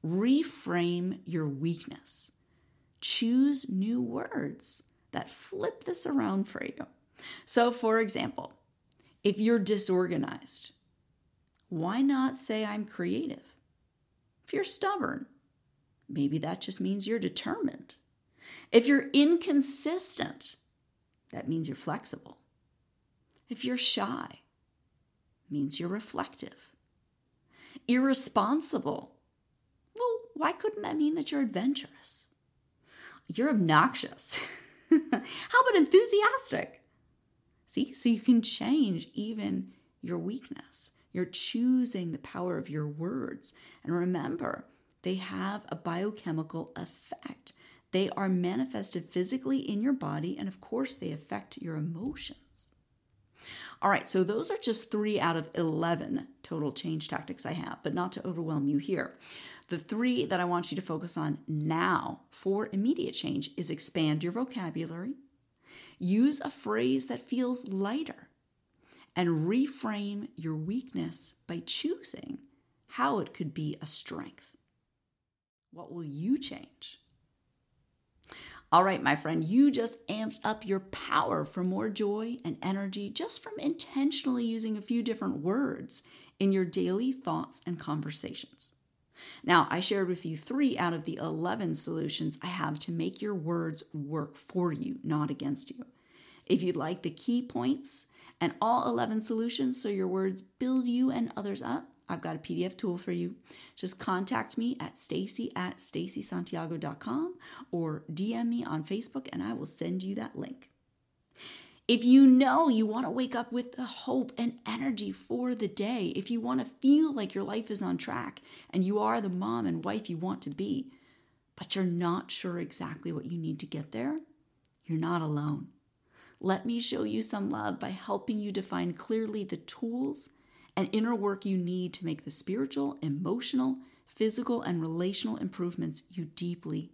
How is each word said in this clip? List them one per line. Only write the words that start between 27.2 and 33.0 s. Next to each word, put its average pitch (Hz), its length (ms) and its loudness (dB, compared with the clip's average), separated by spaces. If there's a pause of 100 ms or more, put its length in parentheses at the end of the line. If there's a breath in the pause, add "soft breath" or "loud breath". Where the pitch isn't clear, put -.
Irresponsible, 254 1300 2 (800)
well, 466 240 0 (160)
why 311 180 0
couldn't 427 300 -4
that - 140 -2
mean 302 180 4
that 302 160 -2
you're 285 100 2
adventurous? - 880 -2 (1000 loud breath)